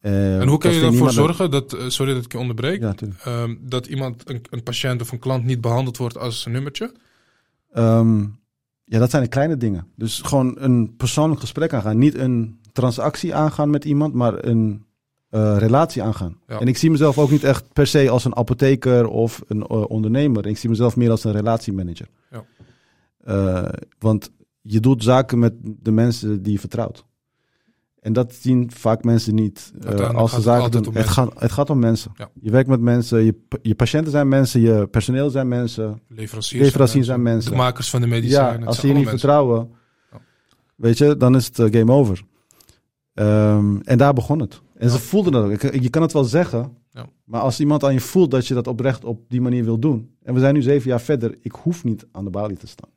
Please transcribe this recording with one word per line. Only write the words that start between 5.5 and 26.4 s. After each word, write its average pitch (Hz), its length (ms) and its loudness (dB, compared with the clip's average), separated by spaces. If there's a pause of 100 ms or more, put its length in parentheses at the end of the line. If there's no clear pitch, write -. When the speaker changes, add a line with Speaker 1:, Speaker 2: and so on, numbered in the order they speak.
Speaker 2:
behandeld 120 360 -2
wordt 120 220 -8
als - 280 -8
een 117 60 -8
nummertje? 139 400 -8 (800)
Speaker 1:
Ehm, 113 480 4 (640)
ja, 113 140 -2
dat 123 120 2
zijn 147 120 0
de 117 60 -2
kleine 147 280 -2
dingen. 101 300 -4 (100)
Dus - 240 -8
gewoon 131 380 0
een 120 380 0
persoonlijk 151 440 0
gesprek - 320 -4
aangaan. 107 260 -2
Niet 143 160 4
een 120 440 -4 (140)
transactie 127 640 -2
aangaan 151 360 0
met 147 140 0
iemand, 147 300 -2
maar 120 300 -2
een, 110 400 0 (460)
eh, 107 280 2
relatie 127 440 2
aangaan. 107 440 -6
Speaker 2:
Ja. 110 140 -12
Speaker 1:
En 117 80 0
ik 127 80 0
zie 165 140 2
mezelf 147 280 2
ook 143 120 2
niet 143 140 2
echt - 280 0
per 143 140 2
se 135 240 4
als 123 140 0
een 117 120 -4
apotheker 123 720 2
of 113 380 -4
een, 107 200 -6
eh, 110 220 -2
ondernemer. 113 580 0
Ik 104 120 -4
zie 117 120 -4
mezelf 117 260 0
meer 120 140 2
als 110 140 0
een 110 80 0
relatiemanager. 101 760 -4 (220)
Speaker 2:
Ja. 113 140 -20 (720)
Speaker 1:
Eh, 95 500 -2 (300)
want 107 320 0 (300)
je 107 200 0
doet 123 220 2
zaken 123 360 2
met 117 240 2
de 107 280 -8
mensen 107 520 0